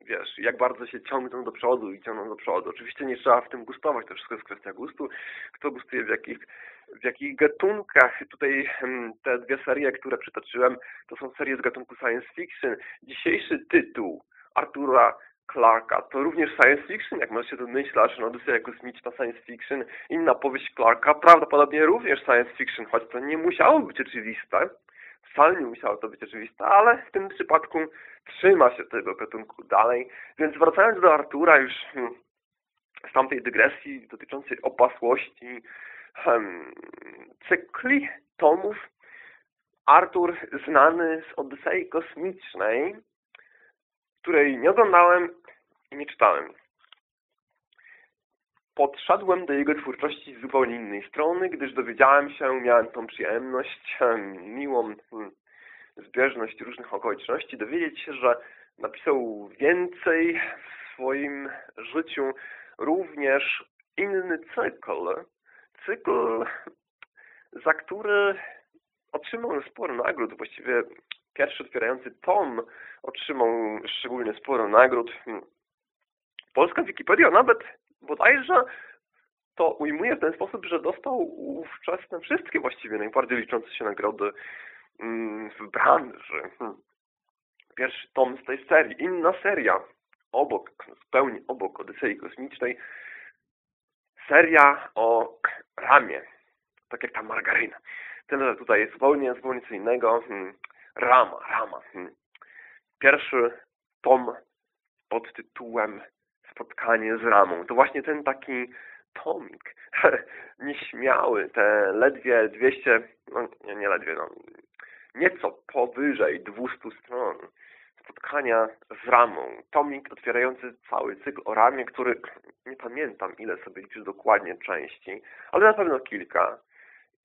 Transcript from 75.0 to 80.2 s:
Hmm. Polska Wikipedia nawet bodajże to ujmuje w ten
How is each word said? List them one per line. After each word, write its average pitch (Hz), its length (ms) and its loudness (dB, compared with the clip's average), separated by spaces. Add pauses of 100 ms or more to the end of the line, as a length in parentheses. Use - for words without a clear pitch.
Hmm. 110 200 -12 (1080)
Polska 175 300 2
Wikipedia - 460 4
nawet 233 340 6 (380)
bodajże 262 640 2 (920)
to 165 140 2
ujmuje 156 460 -4
w - 40 -14
ten 165 140 -2